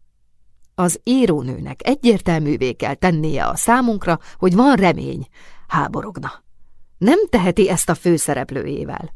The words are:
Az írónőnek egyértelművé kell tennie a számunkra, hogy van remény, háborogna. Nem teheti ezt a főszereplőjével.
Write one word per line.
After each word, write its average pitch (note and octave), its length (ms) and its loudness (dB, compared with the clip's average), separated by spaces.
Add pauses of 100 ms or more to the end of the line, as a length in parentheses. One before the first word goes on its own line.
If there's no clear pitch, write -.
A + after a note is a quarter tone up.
(760)
Az F3 280 -2
írónőnek D3+ 840 -2
egyértelművé D#3+ 840 0
kell A2 200 -6
tennie D#3 540 0
a G2 80 -4
számunkra, A3+ 640 0 (180)
hogy F3+ 180 2
van C4 200 6
remény, C#3+ 520 -2 (400)
háborogna. D#3+ 760 -6 (540)
Nem F4 320 4
teheti F#3 400 2
ezt F3+ 200 -2
a E3 60 0
főszereplőjével. C#3+ 1200 -4